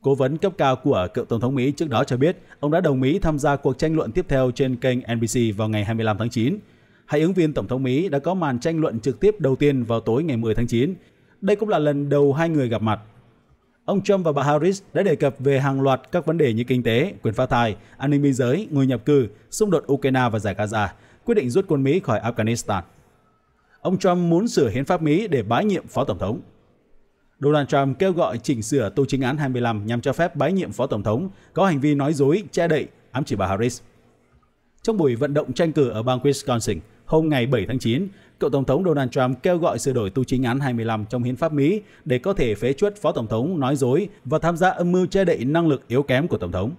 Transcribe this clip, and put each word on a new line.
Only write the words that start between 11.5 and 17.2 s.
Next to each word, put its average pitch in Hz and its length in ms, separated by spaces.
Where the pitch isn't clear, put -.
cũng 208 120
là 190 100
lần 143 300
đầu 143 240
hai 165 160
người 147 200
gặp 110 140
mặt. 107 180
Ông 190 180
Trump 196 220
và 160 80
bà 143 100
Harris 151 400
đã 170 80
đề 180 140
cập 135 220
về 135 220
hàng 135 200
loạt 135 200
các 175 140
vấn 160 120
đề 139 140
như 113 120
kinh 123 180
tế, 123 300